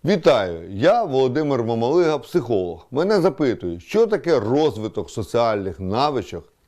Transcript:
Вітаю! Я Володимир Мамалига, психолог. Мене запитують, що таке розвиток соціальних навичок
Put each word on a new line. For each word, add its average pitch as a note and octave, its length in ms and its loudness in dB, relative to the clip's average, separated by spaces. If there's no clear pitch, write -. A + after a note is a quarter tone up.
Вітаю! G#2 640 2
Я F3 320 2
Володимир C3+ 600 0
Мамалига, C#3 540 2
психолог. G2 760 -4
Мене F3+ 300 0
запитують, A2 640 -2
що A3 240 0
таке E3 320 0
розвиток A2 720 -2
соціальних G#2+ 720 -2
навичок G#2+ 760 -4